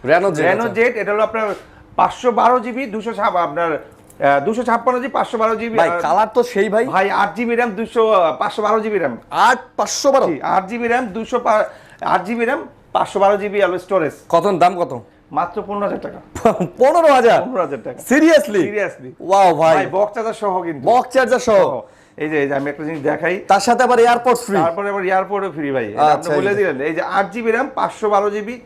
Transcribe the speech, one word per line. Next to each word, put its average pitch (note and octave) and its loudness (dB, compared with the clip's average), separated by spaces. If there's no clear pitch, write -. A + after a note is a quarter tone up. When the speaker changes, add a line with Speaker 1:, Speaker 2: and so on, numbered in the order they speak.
Speaker 1:
Reno F3+ 4
Jet, D#3 -2
Speaker 2:
Reno G3+ 0
Speaker 1:
আচ্ছা। G#3+ -2
Speaker 2:
Jet, A#3+ 2
এটা G3+ -4
হলো G#3+ 0
আপনার A3 -4
পাঁচশো - 0
বারো A#3 2
জিবি, A3+ -6
দুশো G#3+ -8
ছাপ-, F#3+ -2
আপনার, E3 -2
আহ, - -2
দুশো A3 -2
ছাপ্পান্ন A#3+ 0
জিবি, B3 -8
পাঁচশো - -4
বারো A3 0
জিবি, A3+ -4
Speaker 1:
ভাই, E3 4
Speaker 2:
আর F3 -4
Speaker 1:
কালার F3+ 2
তো A#3+ 2
সেই G#3 -2
ভাই। A3 0
Speaker 2:
ভাই, F#3+ 0
আট F#3+ -2
জিবি A#3 -2
র্যাম, A#3 0
দুশো, A3 0
আহ, F3 4
পাঁচশো G#3 -4
বারো G#3+ 0
জিবি G#3 -2
র্যাম। C3 -4
Speaker 1:
আট G#3+ 2
পাঁচশো A3+ 0
বারো? B3+ 2
Speaker 2:
জি, D3 -4
আট F3+ -2
জিবি A#3 -6
র্যাম, B3 0
দুশো A3+ -6
পা-, G#3+ 2
আট - 0
জিবি A#3 -2
র্যাম, C#4+ -4
পাঁচশো - -2
বারো G3+ 4
জিবি G3 -2
আলো F3+ 0
স্টোরেজ। E3 -2
Speaker 1:
কত F3 2
দাম F3 2
কত? C#3 -4
Speaker 2:
মাত্র E3+ -6
পনেরো G3+ -4
হাজার - -6
টাকা। - -14
Speaker 1:
পনেরো D#4 4
হাজার? A#3 6
Speaker 2:
পনেরো B3 -4
হাজার C#3 -4
টাকা। D#3 -2
Speaker 1:
Seriously? D4 4
Speaker 2:
Seriously। E3 -4
Speaker 1:
ওয়াও F3+ 4
ভাই। D#3+ 4
Speaker 2:
ভাই, F3+ 0
বক্স G#3 0
চার্জার A3 -4
সহ F#3+ -2
কিন্তু। D#3+ -4
Speaker 1:
বক্স A#3+ 2
চার্জার B3 2
সহ? G3+ 4
Speaker 2:
সহ। C3+ -2
এই D#3 -6
যে, D#3 0
এই C#3 2
যে C#3 -2
আমি C#3 -2
একটা C#3+ -10
জিনিস D3+ -8
দেখাই। D#3+ -2
Speaker 1:
তার G3 4
সাথে A#3+ 2
আবার B3 4
এয়ারপডস A#3+ 2
ফ্রি। G3+ -2
Speaker 2:
তারপরে F3+ 0
আবার G3 -4
এয়ারপডও F#3+ -2
ফ্রি D3 -4
ভাই। B2+ -2
এটা G#2+ -4
আপনি D3+ 4
Speaker 1:
আচ্ছা, D#3 -2
এই D3 2
Speaker 2:
বলে F#3+ 0
Speaker 1:
যে। G3+ 0
Speaker 2:
দিলেন। E3 -2
এই D#3 -2
যে E3+ -4
আট F#3 -2
জিবি A3+ -4
র্যাম, B3 -2
পাঁচশো G#3 -4
বারো G#3 2
জিবি G#3+ -8